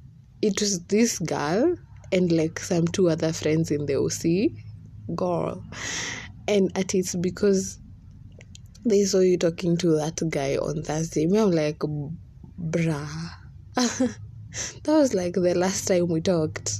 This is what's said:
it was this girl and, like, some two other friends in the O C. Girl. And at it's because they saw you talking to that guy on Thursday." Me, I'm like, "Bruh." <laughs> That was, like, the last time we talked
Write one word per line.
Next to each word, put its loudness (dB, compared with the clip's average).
it 2
was 0
this 4
girl 2
and, 4
like, 2
some 0
two 2
other 2
friends 0
in -2
the 0
O 2
C. 0
Girl. -2
And 4
at -2
it's 0
because 0
they 6
saw 2
you 6
talking 0
to 2
that -2
guy 0
on -2
Thursday." -2
Me, 4
I'm 4
like, 0
"Bruh." -4
<laughs> 0
That 4
was, 4
like, -2
the 2
last 0
time 4
we 0
talked 0